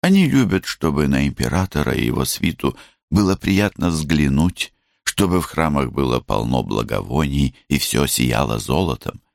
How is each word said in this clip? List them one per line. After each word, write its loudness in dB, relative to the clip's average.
Они 4
любят, 2
чтобы -2
на 0
императора -2
и -2
его 0
свиту -2
было 4
приятно 0
взглянуть, 0
чтобы 0
в -4
храмах -2
было 0
полно -2
благовоний -2
и 0
всё 0
сияло 0
золотом. -4